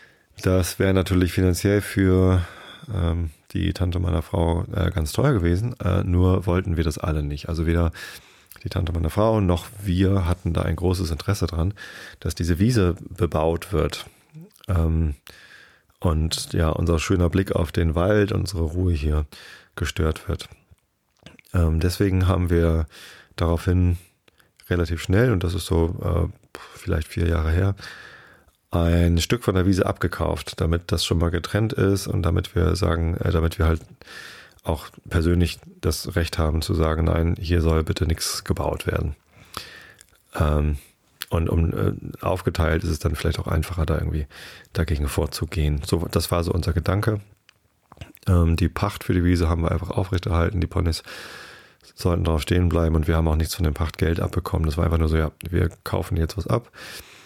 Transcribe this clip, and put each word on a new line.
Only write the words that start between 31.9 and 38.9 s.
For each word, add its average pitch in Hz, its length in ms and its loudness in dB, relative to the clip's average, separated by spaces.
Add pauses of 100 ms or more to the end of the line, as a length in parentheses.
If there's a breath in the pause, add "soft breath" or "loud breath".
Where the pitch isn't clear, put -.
und 92 160 -2
damit 87 320 0
wir 85 200 2
sagen, 82 420 0
äh, 92 140 0
damit 82 280 0
wir 80 80 4
halt 80 140 2 (840 loud breath)
auch - 240 -4 (200)
persönlich 87 520 2 (200)
das - 360 -4
Recht 85 240 0
haben 78 220 0
zu 92 120 -2
sagen, 80 320 2
„Nein, 82 320 2
hier 85 240 0
soll 80 220 2
bitte - 240 -2
nichts - 380 -4
gebaut - 420 -4
werden.“ 80 280 -2 (1160 loud breath)